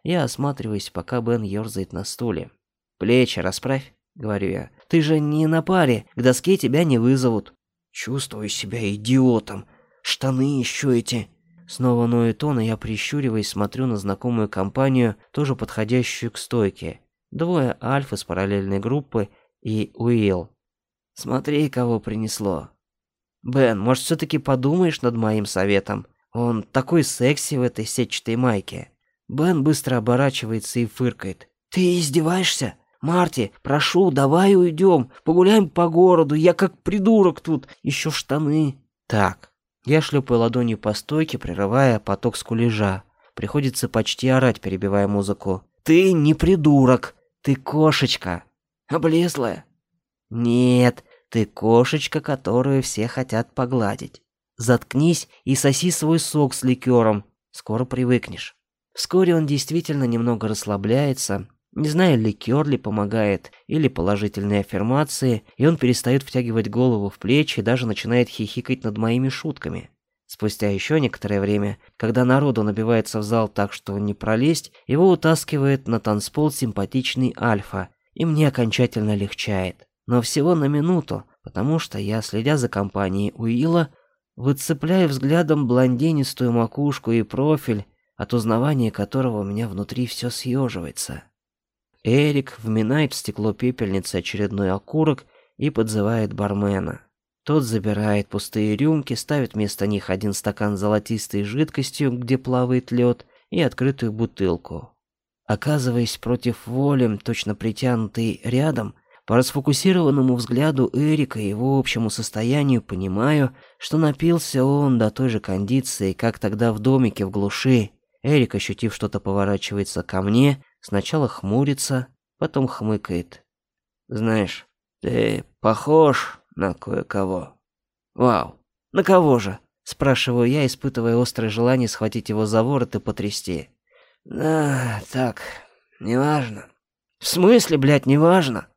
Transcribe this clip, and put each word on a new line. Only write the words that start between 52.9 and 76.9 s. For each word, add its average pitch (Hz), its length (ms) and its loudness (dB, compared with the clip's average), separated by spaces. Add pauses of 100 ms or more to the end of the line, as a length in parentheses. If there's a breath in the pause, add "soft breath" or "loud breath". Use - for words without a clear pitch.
хотят 117 460 -4
погладить. 120 680 -4 (340)
Заткнись 151 720 0 (160 soft breath)
и 131 100 0
соси 139 360 2
свой 160 280 0
сок 147 360 0
с - 80 -8
ликёром, 120 600 2 (260)
скоро 107 340 -6
привыкнешь». 123 720 -2 (400)
Вскоре 180 400 2
он 160 120 2
действительно 143 580 -2
немного 117 440 0
расслабляется. 104 1000 -2 (240)
Не 151 160 -2
знаю, 160 300 4
ликёр 110 480 0
ли 139 100 0
помогает, 104 760 -2 (160 soft breath)
или 156 200 0
положительные 101 720 -2
аффирмации, 120 840 -2 (120)
и 127 100 2
он 165 100 4
перестаёт 131 460 0
втягивать 113 460 -2
голову 113 400 0
в - 100 -10
плечи 135 420 0
и - 20 -6
даже 120 240 0
начинает 113 420 0
хихикать 123 540 -6
над 107 160 -4
моими 117 300 0
шутками. - 600 -8 (360)
Спустя 104 420 -4
ещё 101 300 0
некоторое 104 420 -2
время, 101 380 -2 (180 soft breath)
когда 113 280 0
народу 127 400 2
набивается 110 560 0
в - 20 -4
зал 110 260 0
так, 101 240 -4
что - 260 -8
не 104 160 -4
пролезть, 117 580 -2 (140 soft breath)
его 165 220 4
утаскивает 139 800 2
на 113 140 0
танцпол 110 500 0
симпатичный 127 880 -2